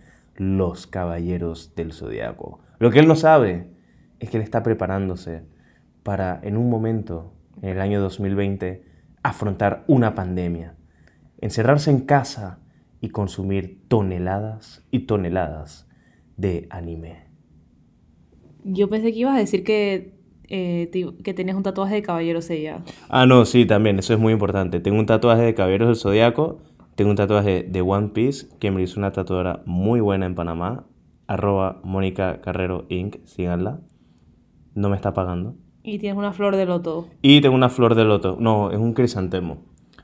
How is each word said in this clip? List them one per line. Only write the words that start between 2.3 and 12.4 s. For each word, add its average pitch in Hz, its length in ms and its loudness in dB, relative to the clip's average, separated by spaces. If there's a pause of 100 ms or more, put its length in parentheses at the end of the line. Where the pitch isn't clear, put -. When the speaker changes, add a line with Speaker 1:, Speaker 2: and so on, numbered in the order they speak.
Speaker 1:
Lo 120 140 4
que 127 80 8
él 156 80 10
no 160 80 8
sabe 131 560 4 (480)
es 110 100 -12
que 113 80 -2
él 110 60 -2
está 110 200 -4
preparándose 95 800 -4 (600)
para, 95 400 -4
en 104 120 -4
un 120 140 0
momento, 107 640 -4 (280)
en 98 80 -8
el 95 120 -4
año 101 180 0
dos 95 200 -4
mil 98 160 -2
veinte, 98 500 -4 (380)
afrontar 101 640 -2
una 120 280 4
pandemia, 87 600 -6 (680)
encerrarse 131 480 2
en 135 120 4
casa 120 580 -2 (420)